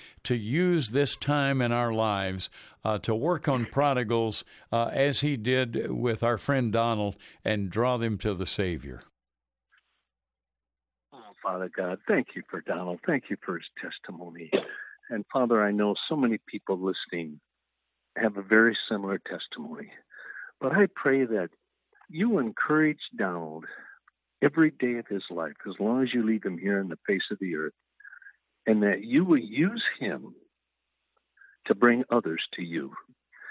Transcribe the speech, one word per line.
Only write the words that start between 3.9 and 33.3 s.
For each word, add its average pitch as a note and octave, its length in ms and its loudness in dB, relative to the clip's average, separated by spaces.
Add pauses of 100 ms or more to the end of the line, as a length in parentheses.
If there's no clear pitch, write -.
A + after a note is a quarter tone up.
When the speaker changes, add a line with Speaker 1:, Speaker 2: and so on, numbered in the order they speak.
Speaker 1:
uh, A#2 220 2
as C#3 300 2
he D3 160 2
did B2+ 520 0
with A#2 320 0
our A#2 140 4
friend B2 340 0
Donald, G#2+ 460 0 (260)
and G2+ 280 0
draw B2 260 2
them A2+ 220 0
to G#2 160 0
the F2+ 120 -2
Savior. C#2+ 540 -4 (2250)
Speaker 2:
Oh, G#2+ 180 -20 (100)
Father F#2 320 -4
God, F#2 320 -2
thank F3 280 2
you F#2+ 160 -12
for F2+ 100 -8
Donald. F2+ 460 -4
Thank D3 240 0
you G2+ 140 -4
for F2+ 120 -4
his E2 100 -10 (160)
testimony. E2+ 680 -14 (600)
And G#2+ 220 -6
Father, A#2+ 320 4
I G#2 60 4
know G#2 240 2 (160)
so D#3 60 0
many A#2 300 2
people G2 320 -4
listening E2+ 640 -4 (760)
have G#2+ 200 0
a G2 60 -4
very A2 340 6 (140)
similar G2 280 -2
testimony. D#2 720 -12 (720)
But C3 120 -2
I G3 220 6
pray C3+ 300 4
that G#2 260 0 (600)
you F#3+ 300 2
encourage D3+ 580 2 (180)
Donald E2+ 480 -4 (800)
every D3+ 300 4
day B2 260 -2
of A2+ 80 -10
his G2 240 -6
life, D#2+ 220 -6 (160)
as F#2 100 -8
long A#2 240 2
as B2+ 100 2
you A#2 140 2
leave A2 180 0
him F#2 140 -4
here G2 220 0
on F#2+ 80 -4
the D#2+ 180 -8
face G2 240 0
of G#2 100 -6
the F2+ 140 -4
earth, D2+ 200 -4 (920)
and G#2+ 160 4
that G2+ 220 2
you C3 200 4
will E3 140 6
use D3 460 -2 (160)
him F2 340 -6 (1300)
to G#2 100 2
bring A#2+ 340 6
others E2 320 0 (120)
to F#2 80 -8
you. D#2+ 300 -6 (580)